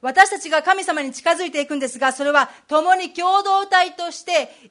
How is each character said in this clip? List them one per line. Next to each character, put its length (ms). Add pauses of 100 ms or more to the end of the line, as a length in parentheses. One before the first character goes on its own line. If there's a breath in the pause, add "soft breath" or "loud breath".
私 300
た 100
ち 100
が 140
神 180
様 180
に 120
近 180
づ 140
い 80
て 80
い 80
く 80
ん 20
で 80
す 140
が、 120
そ 120
れ 80
は 180 (160 loud breath)
共 300
に 160
共 320
同 220
体 260
と 180
し 160
て 240 (200 loud breath)